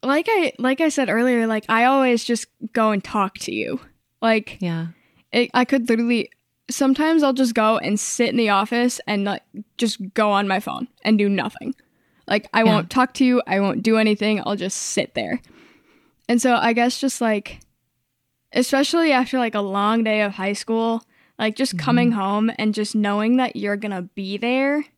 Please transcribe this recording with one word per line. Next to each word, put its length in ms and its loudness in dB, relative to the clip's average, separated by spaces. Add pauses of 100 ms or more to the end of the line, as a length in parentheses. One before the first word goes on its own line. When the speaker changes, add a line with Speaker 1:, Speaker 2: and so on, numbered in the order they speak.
Speaker 1:
like 260 0
I, 300 2
like 220 0
I 80 2
said 200 0
earlier, 380 2
like, 220 -2
I 160 4
always 400 4
just 220 -2 (260)
go 180 2
and 120 -2
talk 360 -2
to 140 -8
you. 260 -6 (420)
Like, 380 0
Speaker 2:
Yeah. 280 -4 (440)
Speaker 1:
it, 240 0
I 100 4
could 240 0
literally, 400 0 (400)
sometimes 540 2
I'll 100 2
just 220 0
go 240 2
and 200 -2
sit 300 -2
in 80 -4
the 120 2
office 580 0
and, 160 -2
like, 200 -6 (340)
just 360 -4
go 180 2
on 160 0
my 120 0
phone 280 -8 (160)
and 140 4
do 120 4
nothing. 440 -4 (540)
Like, 260 0
I 60 2
Speaker 2:
Yeah. 140 4
Speaker 1:
won't 180 0
talk 240 2
to 100 2
you. 220 4
I 120 0
won't 220 0
do 160 2
anything. 480 2
I'll 120 -4
just 200 -6
sit 380 -4
there. 260 -6 (880)
And 120 4
so 140 4
I 180 2
guess 260 0
just, 220 -2
like, 400 -2 (960)
especially 540 2
after, 260 2
like, 160 -2
a 60 -2
long 460 0
day 160 2
of 140 -2
high 180 -4
school, 500 -2 (340)
like, 200 -2
just 200 -2
coming 340 2
Speaker 2:
Mm-hmm. 80 -2
Speaker 1:
home 380 0
and 160 -2
just 220 -4
knowing 400 0
that 220 0
you're 180 -4
gonna 280 -6
be 340 -8
there 480 -2 (120)